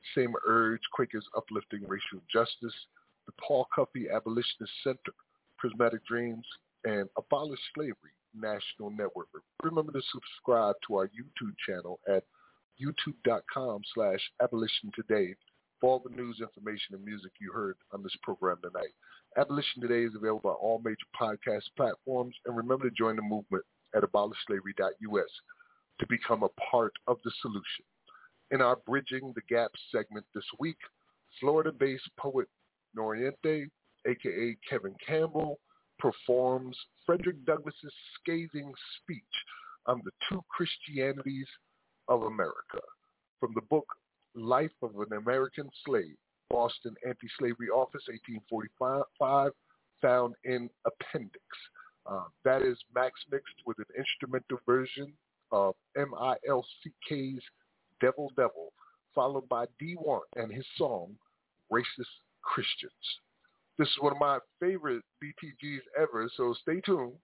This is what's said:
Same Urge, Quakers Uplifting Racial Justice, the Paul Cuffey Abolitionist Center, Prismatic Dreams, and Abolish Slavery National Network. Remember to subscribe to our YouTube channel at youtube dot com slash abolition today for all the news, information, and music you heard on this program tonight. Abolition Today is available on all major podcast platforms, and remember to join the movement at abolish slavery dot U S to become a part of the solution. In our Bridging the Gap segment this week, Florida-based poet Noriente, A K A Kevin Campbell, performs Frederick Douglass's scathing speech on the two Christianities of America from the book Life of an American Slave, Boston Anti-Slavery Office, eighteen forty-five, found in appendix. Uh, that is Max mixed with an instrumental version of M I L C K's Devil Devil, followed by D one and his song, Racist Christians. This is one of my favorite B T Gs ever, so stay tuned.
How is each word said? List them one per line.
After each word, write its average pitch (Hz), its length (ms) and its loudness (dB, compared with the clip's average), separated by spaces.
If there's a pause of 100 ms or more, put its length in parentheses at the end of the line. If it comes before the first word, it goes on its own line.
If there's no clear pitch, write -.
(160)
Same 123 200 2 (100)
Urge, 113 340 6 (140)
Quakers 117 420 -2
Uplifting 104 500 -4
Racial 95 360 -6 (100)
Justice, 113 560 0 (380)
the - 80 -16 (120)
Paul 131 300 2
Cuffey 127 380 0
Abolitionist 113 580 -2 (120)
Center, - 300 -4 (440)
Prismatic 113 480 2
Dreams, 117 400 -2 (400)
and 101 320 0
Abolish 143 420 0 (140)
Slavery 147 420 -6 (180)
National 107 560 -6
Network. 101 380 -4 (360)
Remember 160 280 0
to 135 100 -2 (120)
subscribe 113 640 2 (120)
to 107 80 0
our 95 120 2
YouTube 117 480 -10 (120)
channel 90 400 -6
at 95 160 4 (580)
youtube 143 340 -4 (100)
dot 117 180 2 (100)
com 120 280 -4 (120)
slash 98 260 2 (220)
abolition 113 540 0
today 104 400 2 (440)
for 127 120 6
all 127 80 2
the 123 160 -12
news, 120 260 -8
information, 104 540 -10
and 98 80 -14
music 101 360 -12
you 95 120 -10
heard 95 240 -4 (160)
on 101 100 -10
this 95 220 -8
program 92 380 0
tonight. 87 320 -6 (440)
Abolition 143 440 0
Today 120 220 4
is 113 120 -2
available 107 360 0
on - 40 2
all 113 280 0
major 110 120 0 (240)
podcast 107 440 -2 (120)
platforms, 123 600 0 (100)
and 123 100 -4
remember 127 340 0
to 110 60 -6
join 110 200 2
the 110 60 -2
movement 104 420 -2 (320)
at 104 80 8
abolish 104 340 2 (100)
slavery 98 300 -2
dot 95 240 2
U 104 180 2
S 85 60 2 (760)
to 107 80 0
become 117 360 2
a 95 60 4 (220)
part 113 220 4 (140)
of 123 160 4
the 113 80 -4 (100)
solution. - 440 -8 (680)
In 135 100 4
our 123 160 6 (100)
Bridging 131 480 -2
the 113 120 -6
Gap 117 240 2 (200)
segment 107 420 -4
this 101 120 -8 (140)
week, 160 180 -4 (640)
Florida-based 143 760 2
poet 131 300 0 (500)
Noriente, 135 720 -2 (380)
A 123 80 2
K - 140 -4
A 110 280 -2 (120)
Kevin 98 260 -4 (100)
Campbell, 156 540 0 (400)
performs 127 800 2 (280)
Frederick 170 400 2
Douglass's 151 480 -2 (260)
scathing 156 540 -4 (280)
speech 143 200 -8 (640)
on 120 180 2
the - 80 -8 (180)
two 185 200 -4
Christianities 135 1000 -2 (600)
of 120 160 6
America 110 580 -2 (580)
from 113 140 -2
the 110 80 0
book 147 240 2 (500)
Life 127 360 2 (100)
of 113 180 -4
an 107 160 -4
American 131 540 0 (160)
Slave, 92 300 0 (340)
Boston 117 460 0 (120)
Anti-Slavery 120 600 -4
Office, 127 320 2 (100)
eighteen 113 380 -12
forty-five, 131 1040 2 (500)
found 123 320 6 (100)
in 123 260 -2 (160)
appendix. - 580 -6 (640)
Uh, 95 160 -6 (200)
that 131 200 6
is 127 120 4 (200)
Max 127 180 2 (180)
mixed 135 220 -4 (140)
with 113 100 -6
an 107 80 -10 (100)
instrumental 127 720 -4
version 131 480 2 (380)
of 98 240 6 (200)
M 139 240 -2
I 127 160 2 (140)
L 127 160 4 (180)
C 156 80 -12 (160)
K's 135 340 -4 (600)
Devil 135 340 2
Devil, 95 380 2 (400)
followed 135 340 2
by 120 180 0 (140)
D 165 220 -6
one 135 200 2 (140)
and 113 160 -4
his 123 140 -8 (120)
song, 104 380 0 (560)
Racist 120 140 4 (560)
Christians. - 500 -2 (840)
This 147 100 4
is - 120 0
one 143 140 4
of 143 60 -6
my 143 200 4 (200)
favorite 151 440 0 (180)
B 147 180 -10
T 151 120 -12 (100)
Gs 143 220 -8 (120)
ever, 120 400 2
so 120 240 2
stay 170 220 -2
tuned. 131 320 0 (100)